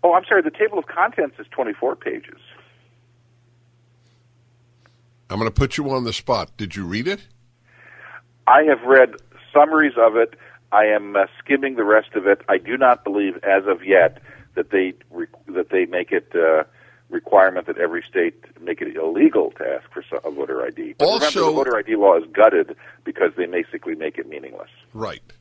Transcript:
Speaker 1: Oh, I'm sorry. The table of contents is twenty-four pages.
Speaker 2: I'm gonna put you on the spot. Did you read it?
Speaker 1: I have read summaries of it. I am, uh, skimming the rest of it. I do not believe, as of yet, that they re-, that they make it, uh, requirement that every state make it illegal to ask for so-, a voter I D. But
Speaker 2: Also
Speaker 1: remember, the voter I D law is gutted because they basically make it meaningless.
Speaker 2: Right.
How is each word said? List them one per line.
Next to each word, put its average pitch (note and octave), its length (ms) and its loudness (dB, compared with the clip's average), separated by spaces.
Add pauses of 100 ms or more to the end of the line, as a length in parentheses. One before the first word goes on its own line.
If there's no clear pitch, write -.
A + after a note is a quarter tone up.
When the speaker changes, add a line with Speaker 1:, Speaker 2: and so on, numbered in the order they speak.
Speaker 1:
Oh, E3+ 120 4
I'm F3+ 100 2
sorry. F#3+ 180 2
The D#3 80 -2
table G#3 300 -2
of - 80 -12
contents F3 500 -2
is G#2+ 140 -18
twenty-four A#2 420 -4
pages. - 460 -12 (3000)
Speaker 2:
I'm G2 80 -6
gonna A2 140 -2
put C3+ 240 0
you C#3+ 160 -4
on C3 100 -2
the A2+ 100 -4
spot. G#2+ 440 -4
Did G2+ 180 -10
you G2 100 -10
read G#2 220 -6
it? G3 220 -8 (1200)
Speaker 1:
I C#3 160 6
have C#3 180 2
read B2+ 320 6 (380)
summaries D3+ 440 2
of A2+ 200 4
it. A#2 180 0 (380)
I G#2+ 140 4
am, G#2 280 -2
uh, G2 120 2 (120)
skimming C3+ 380 -4
the A2+ 80 -2
rest G#2+ 300 2
of G2 120 -2
it. G2+ 220 2
I F#2+ 100 2
do A2 180 -6
not B2+ 280 2
believe, G2 400 -2
as G2 220 2
of F2+ 180 -2
yet, F#2 340 4 (360)
that F2 160 -4
they F#2 240 -2 (160)
re-, E2+ 160 -10 (220)
that F#2 220 -6
they F#2 160 0
make F2+ 240 -8
it, - 240 -6
uh, D#2+ 300 2 (460)
requirement F#2 560 2
that E2 100 -8
every E2+ 320 -4
state E2+ 340 -4 (200)
make E2+ 180 -8
it D2+ 160 -10
illegal E2+ 640 0
to C#2+ 80 -10
ask C2 260 -8
for - 160 -14
so-, C#2+ 160 -8
a D#2 60 -8
voter C2+ 340 -8
I B1 60 -8
D. - 280 -14
But D3 80 2
Speaker 2:
Also F#3+ 340 -2
Speaker 1:
remember, D#3+ 100 2
the C3+ 200 -2
voter A#2 60 -2
I G#2 60 -4
D A2 140 -4
law G2 200 4
is E2 160 -2
gutted G2+ 420 4 (300)
because F#2 320 -2
they F2+ 100 -4
basically F2 480 -8
make D#2 240 -10
it - 80 -12
meaningless. C2+ 440 -18 (220)
Speaker 2:
Right. G2 300 -10 (180)